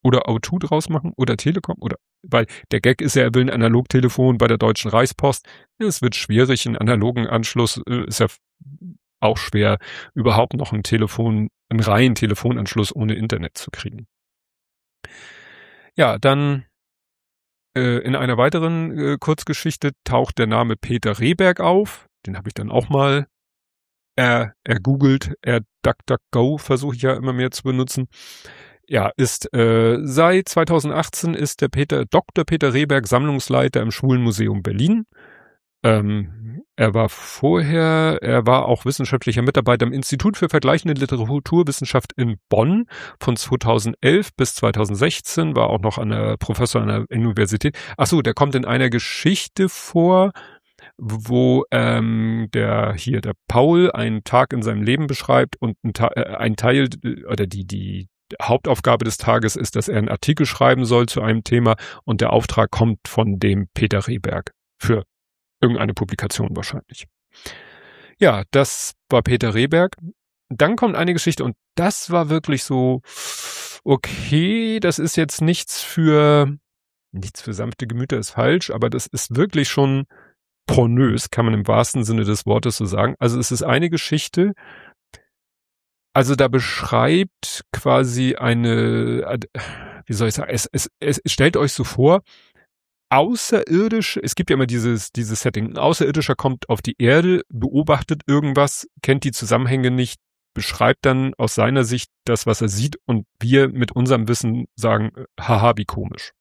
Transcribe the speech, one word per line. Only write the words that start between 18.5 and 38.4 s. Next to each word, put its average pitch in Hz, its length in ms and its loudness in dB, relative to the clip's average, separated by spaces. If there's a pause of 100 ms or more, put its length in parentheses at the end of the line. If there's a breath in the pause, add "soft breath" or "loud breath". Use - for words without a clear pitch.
äh, 143 220 -2
Kurzgeschichte 151 720 -2 (140)
taucht - 340 0
der 120 80 2
Name 113 300 0
Peter 110 420 -4
Rehberg 175 400 2
auf. 185 480 0 (180)
Den 92 120 -8
hab 95 100 -12
ich 101 80 -10
dann 104 160 -6
auch 117 180 2
mal, 139 380 2 (880)
äh, 120 320 2 (160)
ergoogelt. 135 800 2
Äh, 120 200 0 (200)
DuckDuckGo 127 760 0
versuche 139 380 -2
ich 120 80 -8
ja 131 120 2
immer 131 180 -4
mehr 127 180 -2
zu - 140 -12
benutzen. 127 420 -2 (840 loud breath)
Ja, 104 280 0
ist, - 340 -2
äh, 113 500 4
seit 165 460 2
zweitausendachtzehn 160 840 0
ist - 260 -4
der 143 80 0
Peter, 139 380 -2
Doktor - 380 -2
Peter 143 280 0
Rehberg 139 340 0
Sammlungsleiter 131 760 0
im 113 80 -2
Schulenmuseum 110 720 0
Berlin. 156 420 0 (800 soft breath)
Ähm, 107 800 -2 (120)
er 107 200 2
war 113 160 2
vorher, 160 1120 0
er 120 240 2